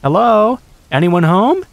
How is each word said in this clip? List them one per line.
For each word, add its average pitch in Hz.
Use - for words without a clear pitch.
Hello? 220
Anyone 175
home? 214